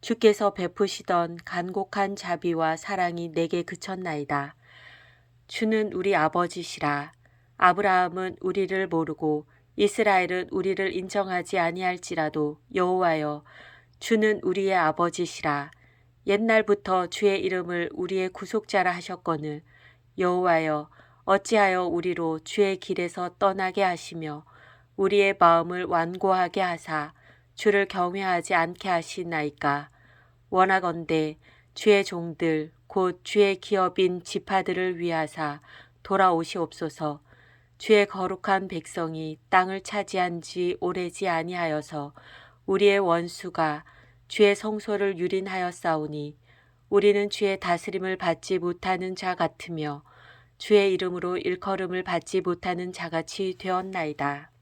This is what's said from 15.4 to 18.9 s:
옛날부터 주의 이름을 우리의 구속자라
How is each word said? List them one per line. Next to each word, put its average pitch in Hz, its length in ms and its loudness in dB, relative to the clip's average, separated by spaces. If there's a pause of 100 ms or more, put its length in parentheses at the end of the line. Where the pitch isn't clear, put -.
옛날부터 202 800 2
주의 196 340 2
이름을 175 540 -2
우리의 185 360 -2
구속자라 190 600 -2